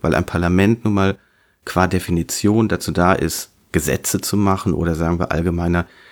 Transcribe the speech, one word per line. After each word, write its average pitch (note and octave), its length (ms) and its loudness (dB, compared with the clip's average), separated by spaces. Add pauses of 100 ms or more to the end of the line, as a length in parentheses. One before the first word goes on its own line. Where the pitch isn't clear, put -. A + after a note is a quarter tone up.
Weil E2 140 2
ein F2+ 100 2
Parlament F2+ 580 2
nun G#2+ 100 0
mal G2 240 0 (480)
qua F#2 220 0
Definition F#2 800 0
dazu G2 240 -4
da F2 220 4
ist, - 380 -4 (200)
Gesetze D2+ 500 -2
zu - 160 -4
machen G2 360 0
oder E2 220 0
sagen E2 240 0
wir F2 120 -2
allgemeiner, F2 540 0 (260)